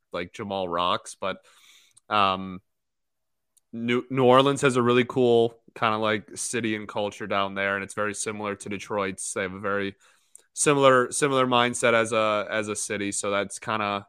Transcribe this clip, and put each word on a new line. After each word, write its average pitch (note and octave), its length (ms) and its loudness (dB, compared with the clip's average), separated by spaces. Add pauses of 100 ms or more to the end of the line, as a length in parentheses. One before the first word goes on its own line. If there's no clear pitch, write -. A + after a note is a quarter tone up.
(120)
like, F2+ 200 -10
Jamal G2 360 -6
rocks, F2 520 -2
but, F#2+ 240 -6 (640)
um, F#2+ 520 0 (1120)
New, A#2+ 380 -2
New C3+ 140 2
Orleans C3+ 380 6
has C3+ 140 4
a A#2+ 60 4
really B2 220 4
cool A#2 500 2 (220)
kinda, A2 220 0
like, G#2+ 380 -2
city A2+ 380 -4
and G#2 140 -10
culture G#2 400 -6
down G2 260 -2
there, G2 220 -2
and G2 80 -6
it's F#2+ 100 -12
very G#2 200 -4
similar G#2 420 -6
to - 120 -14
Detroit's. G2 680 -6
They G#2+ 80 -2
have F#2 120 -4
a G2 60 -12
very G2 340 -4 (600)
similar, C3+ 580 4
similar C3+ 340 2
mindset A#2+ 480 2
as A2+ 180 2
a, G#2+ 380 0
as G#2+ 160 -4
a G#2 80 -6
city, G2+ 380 -6
so G2+ 180 -4
that's G2+ 300 -4
kinda, G#2 480 -4